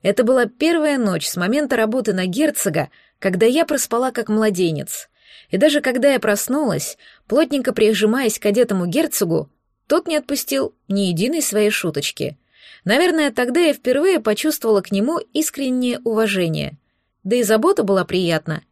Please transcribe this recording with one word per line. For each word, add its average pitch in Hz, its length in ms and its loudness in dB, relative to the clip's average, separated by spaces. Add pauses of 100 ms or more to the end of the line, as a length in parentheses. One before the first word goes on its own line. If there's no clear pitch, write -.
Это 196 220 0
была 247 220 4
первая 302 520 0
ночь 190 300 -2
с - 80 -6
момента 247 400 -2
работы 220 380 0
на 185 120 -2
герцога, 185 640 -2 (300)
когда 185 260 0
я 285 200 4
проспала 254 460 -2
как 226 180 -6
младенец. 185 800 -2 (400)
И - 80 -2
даже 294 240 4
когда 254 320 2
я 254 60 0
проснулась, 226 800 -2 (300)
плотненько 262 460 0
прижимаясь 220 680 2
к - 60 -6
одетому 202 400 2
герцогу, 170 640 -2 (380)
тот 349 200 0
не 320 80 -2
отпустил 277 580 -4 (140)
ни 196 140 0
единой 202 400 0
своей 208 280 0
шуточки. 143 680 -6 (480)
Наверное, 294 460 2
тогда 247 280 0
я 320 140 4
впервые 294 460 0
почувствовала 220 640 0
к - 100 -8
нему 226 280 0 (140)
искреннее 254 680 -2
уважение. 190 760 -2 (460)
Да 196 120 0
и 247 80 2
забота 220 400 2
была 190 220 2
приятна. 165 680 -2